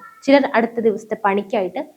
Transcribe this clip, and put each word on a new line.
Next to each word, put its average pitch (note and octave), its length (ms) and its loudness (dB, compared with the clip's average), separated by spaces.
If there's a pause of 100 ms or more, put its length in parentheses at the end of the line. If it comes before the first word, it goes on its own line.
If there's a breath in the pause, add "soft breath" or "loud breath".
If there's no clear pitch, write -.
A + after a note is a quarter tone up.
(240)
ചിലർ C4+ 320 4
അടുത്ത A3+ 240 -2
ദിവസത്തെ A3 460 -2
പണിക്കായിട്ട് G3 720 -4